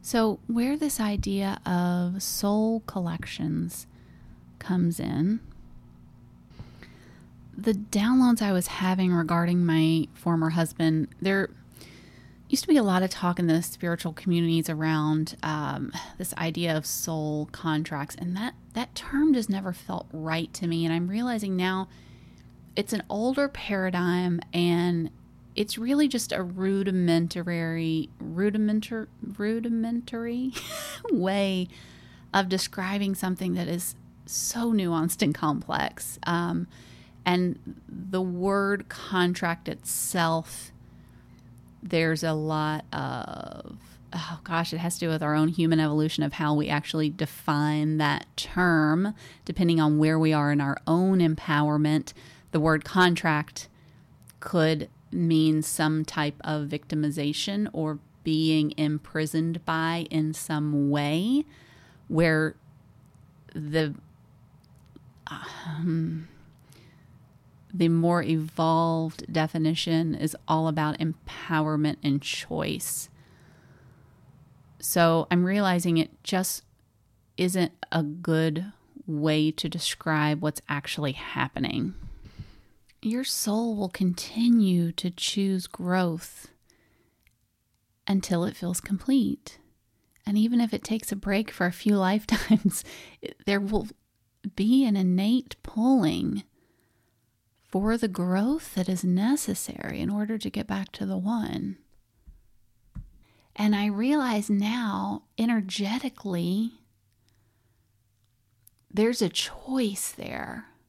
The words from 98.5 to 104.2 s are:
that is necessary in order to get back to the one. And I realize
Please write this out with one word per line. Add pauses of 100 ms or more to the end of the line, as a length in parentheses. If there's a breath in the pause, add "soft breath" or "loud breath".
that
is
necessary
in
order
to
get
back
to
the
one. (1800 soft breath)
And
I
realize